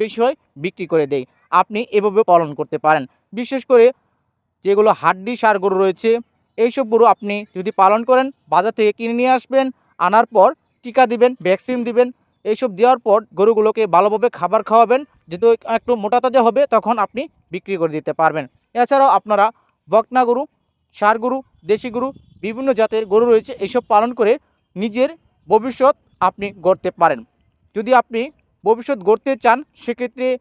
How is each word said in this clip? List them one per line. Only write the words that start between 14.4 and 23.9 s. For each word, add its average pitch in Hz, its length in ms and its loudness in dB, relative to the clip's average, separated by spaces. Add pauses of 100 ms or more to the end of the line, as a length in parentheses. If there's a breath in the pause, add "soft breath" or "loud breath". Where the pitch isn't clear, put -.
খাওয়াবেন, 233 320 2 (280)
যেহেতু 180 200 -2 (280)
একটু 240 160 -4 (100)
মোটা 214 220 0
তাজা 254 220 2
হবে, 233 160 0 (120)
তখন 220 200 0 (100)
আপনি 226 180 -10 (300)
বিক্রি 190 280 -8
করে 160 160 -2
দিতে 151 240 -6
পারবেন। 156 240 0 (300)
এছাড়াও 262 440 2
আপনারা 208 280 0 (420)
বকনা 226 400 0
গরু, 240 140 0 (540)
ষাঁড় 214 280 0
গরু, 254 140 -2 (320)
দেশি 220 240 -2
গরু, 247 140 -4 (360)
বিভিন্ন 233 240 -6 (100)
জাতের 220 340 -2
গরু 226 160 4
রয়েছে, 226 240 2 (120)
এইসব 240 180 -4 (100)